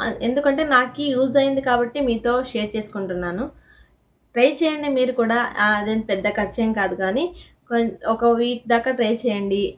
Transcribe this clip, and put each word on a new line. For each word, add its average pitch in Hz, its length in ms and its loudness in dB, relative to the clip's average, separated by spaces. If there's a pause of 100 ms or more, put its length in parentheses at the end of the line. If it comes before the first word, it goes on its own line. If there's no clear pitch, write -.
అ-, - 200 -4
ఎందుకంటే 277 420 2
నాకు 262 380 2
యూజ్ 262 360 2
అయింది 269 240 2
కాబట్టి 240 380 0
మీతో 240 440 0
షేర్ 214 320 -6
చేసుకుంటున్నాను. 190 920 -6 (680)
ట్రై 269 280 4
చేయండి 302 260 0
మీరు 254 220 2
కూడా, 233 480 0
ఆ, 208 60 4
అదేం 214 340 0
పెద్ద 202 300 -2
ఖర్చు 202 340 -2
ఏం 220 100 0
కాదు, 196 220 0
కానీ 214 400 -2 (340)
కొన్-, 233 380 -2
ఒక 226 180 0
వీక్ 233 440 2
దాకా 240 220 2
ట్రై 226 240 0
చేయండి. 202 640 -2